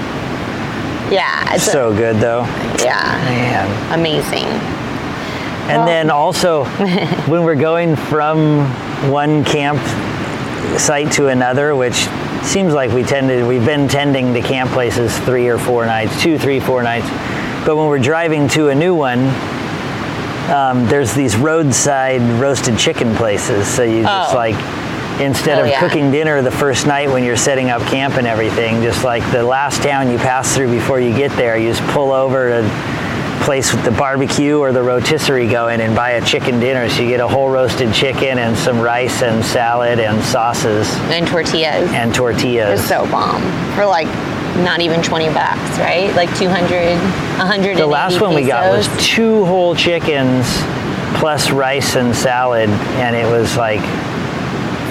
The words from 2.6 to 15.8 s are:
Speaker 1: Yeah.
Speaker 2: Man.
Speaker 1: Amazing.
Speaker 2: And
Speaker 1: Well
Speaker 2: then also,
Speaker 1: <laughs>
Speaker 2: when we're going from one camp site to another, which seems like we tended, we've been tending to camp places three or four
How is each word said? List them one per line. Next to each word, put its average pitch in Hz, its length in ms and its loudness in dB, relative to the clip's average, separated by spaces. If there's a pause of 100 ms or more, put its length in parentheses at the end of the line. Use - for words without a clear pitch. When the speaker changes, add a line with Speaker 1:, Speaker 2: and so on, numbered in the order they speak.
Speaker 1:
Yeah. 127 420 0
Speaker 2:
Man. 123 720 -2
Speaker 1:
Amazing. 151 480 -2 (1200)
Speaker 2:
And 147 120 2
Speaker 1:
Well - 60 2
Speaker 2:
then 160 240 2
also, 160 560 2
Speaker 1:
<laughs> 165 600 -2
Speaker 2:
when 170 160 2
we're 160 120 2
going 160 400 2
from 151 720 2 (460)
one 147 320 2
camp 143 360 0 (1000)
site 147 340 0
to 143 140 2
another, 131 480 2
which 123 320 0 (340)
seems 190 320 0
like 131 180 2
we 123 120 2
tended, 131 420 0
we've 120 200 2
been 143 220 2
tending 139 460 0
to 120 80 0
camp 127 300 -2
places 120 480 0
three 123 300 2
or 117 80 2
four 120 280 0